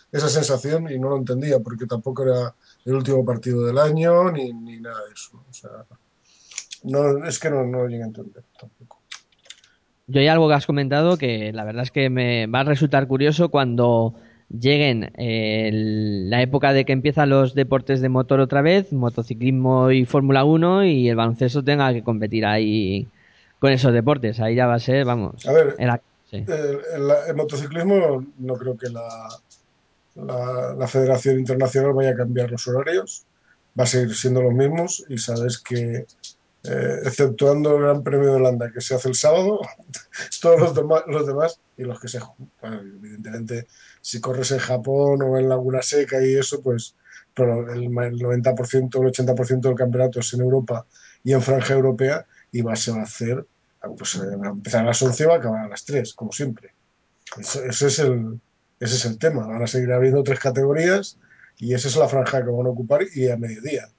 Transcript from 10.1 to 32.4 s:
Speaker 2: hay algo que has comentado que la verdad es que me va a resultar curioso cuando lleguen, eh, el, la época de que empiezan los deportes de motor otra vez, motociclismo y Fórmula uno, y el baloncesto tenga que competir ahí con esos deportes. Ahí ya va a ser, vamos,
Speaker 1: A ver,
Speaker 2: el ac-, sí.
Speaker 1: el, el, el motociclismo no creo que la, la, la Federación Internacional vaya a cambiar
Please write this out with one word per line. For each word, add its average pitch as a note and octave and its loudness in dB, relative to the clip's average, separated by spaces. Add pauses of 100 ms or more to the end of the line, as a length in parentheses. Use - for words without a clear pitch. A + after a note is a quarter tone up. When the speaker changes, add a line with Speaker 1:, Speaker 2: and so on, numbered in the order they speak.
Speaker 2:
hay C#3+ 6
algo D#3+ 6
que D3+ 6
has C#3 0
comentado D3 2
que A2+ -4
la A2 -8
verdad A2+ -6
es B2 -8
que C3+ 0
me A#2+ 0
va A#2+ 0
a C3+ 0
resultar C#3 2
curioso C#3+ 2
cuando A#2+ 2 (360)
lleguen, B2+ 2 (120)
eh, A2 -2
el, G#2+ -2
la A#2+ 2
época C#3 2
de C3 4
que C#3 0
empiezan C#3 2
los C3+ 4
deportes C3 0
de C3 2
motor C3 2
otra C3+ 2
vez, F#3 2
motociclismo B2+ 2
y C3 6
Fórmula C3+ 2
uno, E3+ 4
y C3+ 4
el A#2 2
baloncesto A#2+ 0
tenga C#3 2
que A#2 -4
competir A2 -2
ahí G#2+ 0 (500)
con C3+ 4
esos B2+ 4
deportes. A#2 0
Ahí A2+ 0
ya B2 4
va A#2+ 2
a A#2+ 0
ser, C3 0
vamos, A#2+ -4
Speaker 1:
A C3+ 0
ver, - 4
Speaker 2:
el B2 0
ac-, A#2+ -2 (280)
sí. G2+ -8
Speaker 1:
el, D3 -4 (140)
el, C#3+ -2 (180)
el D#3+ -4
motociclismo D3 0 (120)
no B2+ -6
creo B2 -6
que B2 -8
la, A#2 -12 (1080)
la, B2+ -6
la C3 -4
Federación C3 2
Internacional C3 0
vaya C3+ 2
a B2 0
cambiar B2 -2